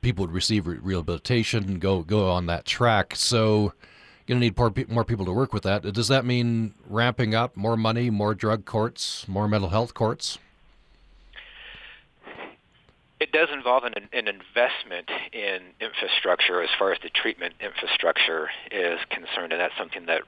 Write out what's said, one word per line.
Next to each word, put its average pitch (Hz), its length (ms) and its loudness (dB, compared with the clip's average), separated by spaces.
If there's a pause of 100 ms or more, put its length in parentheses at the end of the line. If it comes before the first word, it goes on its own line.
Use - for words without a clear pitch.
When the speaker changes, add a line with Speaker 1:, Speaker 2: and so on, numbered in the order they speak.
Speaker 1:
people 98 240 0
would 82 80 -6
receive 92 340 2
re-, 87 100 -4
rehabilitation, 95 1000 0
go, 95 240 2
go 98 260 2
on 90 180 2
that 85 180 -2
track. 110 500 2
So 107 580 2 (540)
gonna 123 140 2
need 117 160 2
more, 120 140 4
pe-, 131 180 -2
more 117 160 2
people 110 200 -2
to 90 60 -2
work 123 220 0
with 107 100 -2
that. 98 200 2
Does 101 260 -2
that 135 160 4
mean 120 480 0 (160)
ramping 113 460 2
up 113 200 0
more 113 220 0
money, 113 320 2
more 104 240 2
drug 107 320 0
courts, - 640 -2
more 101 180 0
mental 104 220 2
health 110 240 0
courts? - 460 -2 (2750)
Speaker 2:
It 156 120 -2
does 160 220 4
involve 127 320 2
an, 117 80 -4 (180)
an 117 160 -2
investment 98 840 -2 (220)
in 98 300 -6 (180)
infrastructure 92 840 0
as 82 160 -2
far 98 140 4
as 87 100 0
the 104 80 -12
treatment - 520 -2
infrastructure 82 880 0 (220)
is 87 280 -2 (100)
concerned, 85 440 -6
and 85 80 0
that's 90 160 -2
something 85 300 -8
that, 82 200 0